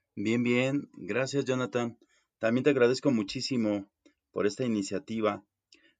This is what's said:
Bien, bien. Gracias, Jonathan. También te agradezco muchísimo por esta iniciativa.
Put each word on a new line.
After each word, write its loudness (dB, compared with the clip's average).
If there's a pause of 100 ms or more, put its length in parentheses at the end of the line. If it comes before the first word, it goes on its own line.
(140)
Bien, 0
bien. 0
Gracias, -2
Jonathan. -2 (420)
También 0
te 4
agradezco 4
muchísimo -2 (420)
por 0
esta -2
iniciativa. -2 (560)